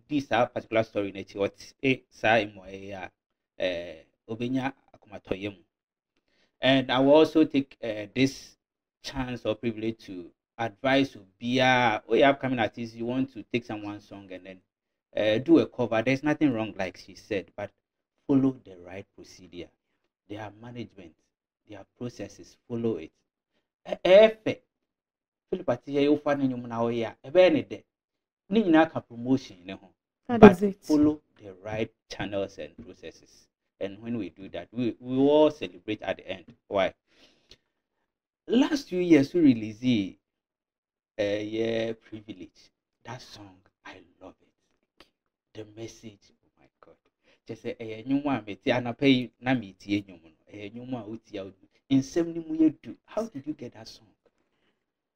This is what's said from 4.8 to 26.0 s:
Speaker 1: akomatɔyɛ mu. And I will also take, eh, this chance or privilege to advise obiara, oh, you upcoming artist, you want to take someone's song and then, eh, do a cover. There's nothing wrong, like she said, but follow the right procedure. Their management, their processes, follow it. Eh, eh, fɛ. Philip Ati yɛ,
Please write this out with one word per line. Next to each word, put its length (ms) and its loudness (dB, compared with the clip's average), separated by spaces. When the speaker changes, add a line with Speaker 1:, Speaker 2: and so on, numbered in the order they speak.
Speaker 1:
akomatɔyɛ 640 -10
mu. 60 -20
And 280 2
I 80 0
will 160 6
also 300 6
take, 360 -2
eh, 340 -8
this 420 -2
chance 440 -8
or 80 0
privilege 520 -6
to 240 -14
advise 580 0
obiara, 920 0
oh, 60 0
you 100 6
upcoming 340 2
artist, 380 -4
you 100 -8
want 260 -4
to 120 -14
take 200 -4
someone's 420 -12
song 260 -20
and 120 -16
then, 160 -20
eh, 240 2
do 220 6
a 60 2
cover. 360 -2
There's 200 0
nothing 300 2
wrong, 240 -4
like 220 -6
she 160 -20
said, 420 -6
but 140 -10
follow 380 2
the 140 -20
right 360 -16
procedure. 560 -20
Their 220 -14
management, 540 -18
their 180 -20
processes, 600 -14
follow 280 -4
it. 160 -14
Eh, 180 -8
eh, 260 8
fɛ. 140 -4
Philip 180 -6
Ati 260 -4
yɛ, 140 2